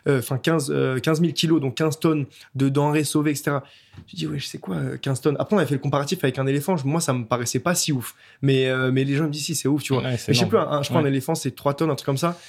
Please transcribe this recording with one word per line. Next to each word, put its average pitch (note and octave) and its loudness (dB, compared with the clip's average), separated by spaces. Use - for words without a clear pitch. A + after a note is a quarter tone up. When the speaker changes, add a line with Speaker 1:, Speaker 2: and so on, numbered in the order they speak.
Speaker 1:
euh, C#3+ 4
enfin B2 -4
quinze, D3+ 0
euh, C3 0
quinze D#3 0
mille E3+ 2
kilos, D#3+ 2
donc C3+ -4
quinze D#3 -2
tonnes D3+ 2
de C3+ 2
denrées D3 2
sauvées, D3+ 0
et D3 0
cetera. C#3 -4
Tu - -20
dis, « D#3+ -4
Ouais, D3+ -4
je C3+ -8
sais - -12
quoi, F#3 -8
euh, C3+ -4
quinze C3+ -4
tonnes ? » D3+ 4
Après, - 4
on - 6
a E3+ 4
fait C#3+ 0
le C3 0
comparatif C#3+ -2
avec C3+ 0
un C3+ 0
éléphant. C#3+ 0
Je, C3+ -2
moi, D#3 0
ça C#3+ 0
me B2 -4
paraissait A#2+ -2
pas F3 0
si - -2
ouf. B2+ -4
Mais, C3 4
euh, C3 0
mais C3+ 2
les C#3 -2
gens D3+ 0
me D#3 -2
disent, « D3 -6
Si, E3 -4
c'est - -4
ouf, C#3 0
tu - -2
vois. » B2 0
Speaker 2:
Ouais, B2+ -2
c'est - -2
Speaker 1:
Et - 4
je B2 4
sais F3 2
Speaker 2:
énorme. F#3+ 2
Speaker 1:
plus, D3 -2
un, C#3+ 0
je C#3 -6
crois E3+ 2
Speaker 2:
Ouais. D3+ 4
Speaker 1:
un - 2
éléphant, C3+ 0
c'est C#3 -4
trois C#3+ 0
tonnes, D#3+ 0
un D3 0
truc - -8
comme C#3 0
ça. E3+ -2